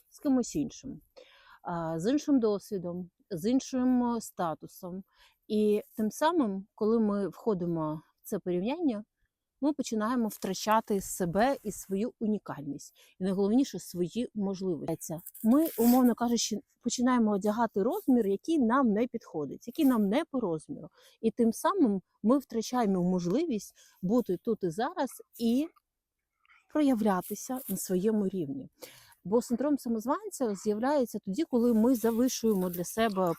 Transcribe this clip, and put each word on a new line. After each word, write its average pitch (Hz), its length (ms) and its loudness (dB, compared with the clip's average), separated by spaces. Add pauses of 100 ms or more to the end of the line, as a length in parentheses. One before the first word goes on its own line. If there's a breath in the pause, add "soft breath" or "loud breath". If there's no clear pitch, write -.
з - 100 -20
кимось 262 360 0
іншим, - 460 -6 (600 loud breath)
а, 165 380 -6
з 190 120 0
іншим 285 280 2
досвідом, 185 720 -4 (200)
з 180 200 -2
іншим, 254 540 2
е, 233 180 -2
статусом. 175 840 -8 (440 soft breath)
І 214 360 2 (140)
тим 214 140 0
самим, 254 640 0
коли 220 240 2
ми 202 280 0
входимо 170 760 -4 (200)
в - 80 -16
це 208 100 -4
порівняння, 214 640 -2 (580)
ми 285 120 2
починаємо 226 540 -2
втрачати 208 720 -2
себе 196 640 0
і 208 80 -6
свою 196 480 -6
унікальність, 151 760 -6 (260 soft breath)
і 185 40 -8
найголовніше, 202 560 2
свої 180 560 -6
можливості. 175 840 -4 (240)
Ми, 277 240 6 (100)
умовно 240 380 6
кажучи, 233 440 -2 (220)
починаємо 240 500 2
одягати 208 520 0
розмір, 254 440 2
який 294 320 0
нам 240 340 4
не 226 140 2
підходить, - 600 -8
який 285 180 0
нам 226 240 4
не 262 220 2
по 269 80 -2
розміру. 165 500 -6 (320 soft breath)
І 226 100 2
тим 226 220 2
самим 302 480 2 (220)
ми 233 140 6
втрачаємо 226 680 0
можливість 185 720 -2 (260 soft breath)
бути 190 360 0
тут - 260 -4
і 180 60 0
зараз 269 400 -2 (280)
і 240 300 2 (1080)
проявлятися 226 840 0 (100)
на 190 80 -4
своєму 196 500 0
рівні. 185 420 -6 (540 loud breath)
Бо 214 180 0
синдром 262 360 0
самозванця 240 800 -4
з'являється 226 680 -2
тоді, 208 180 -4
коли 240 300 2
ми 226 220 4
завишуємо 226 760 0
для 175 140 -6
себе 185 560 -2